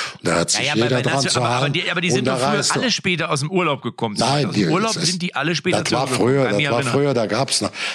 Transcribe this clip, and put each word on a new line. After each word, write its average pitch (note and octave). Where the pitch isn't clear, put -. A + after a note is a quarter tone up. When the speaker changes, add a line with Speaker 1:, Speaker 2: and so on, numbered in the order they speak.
Speaker 1:
da E2+
hat E2+
sich G#2+
Speaker 2:
Ja, C#3
ja, A2+
Speaker 1:
jeder B2
Speaker 2:
aber, B2
Speaker 1:
dran -
Speaker 2:
aber, -
Speaker 1:
zu -
Speaker 2:
aber, A#2
Speaker 1:
halten. B2
Speaker 2:
aber D#3
die, F3
aber F3+
die E3+
Speaker 1:
Und -
Speaker 2:
sind B2+
Speaker 1:
da C3
Speaker 2:
doch C3
früher C3+
Speaker 1:
reist -
du A3
Speaker 2:
alle B3
später E3
aus D3+
dem D#3
Urlaub F3
gekommen. A2+
Speaker 1:
Nein, C3
Speaker 2:
Aus E2+
Speaker 1:
die, G#2
Speaker 2:
dem D#3+
Urlaub G#3+
Speaker 1:
das F3
ist, D#3+
Speaker 2:
sind F3+
die F3
alle D3+
später E3+
Speaker 1:
das -
war B2+
Speaker 2:
zurückgekommen. B2
Speaker 1:
früher, C3+
Speaker 2:
Kann A#2+
Speaker 1:
das G#2
Speaker 2:
mich C#3+
Speaker 1:
war A#2
Speaker 2:
erinnern. B2+
Speaker 1:
früher, C#3
da A#2
gab's A2+
noch, G#2